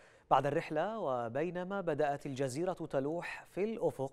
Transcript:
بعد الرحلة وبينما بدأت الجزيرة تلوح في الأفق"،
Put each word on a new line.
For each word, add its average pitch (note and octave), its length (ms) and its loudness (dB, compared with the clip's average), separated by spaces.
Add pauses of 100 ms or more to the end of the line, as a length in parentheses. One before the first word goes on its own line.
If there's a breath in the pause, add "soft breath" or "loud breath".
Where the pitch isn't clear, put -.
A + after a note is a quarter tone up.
(300 loud breath)
بعد C#3 160 6
الرحلة E3 540 0
وبينما E3+ 840 -2
بدأت D3 440 0
الجزيرة C#3 480 0
تلوح D#3 760 -2
في F3+ 140 -2
الأفق"، E3 500 0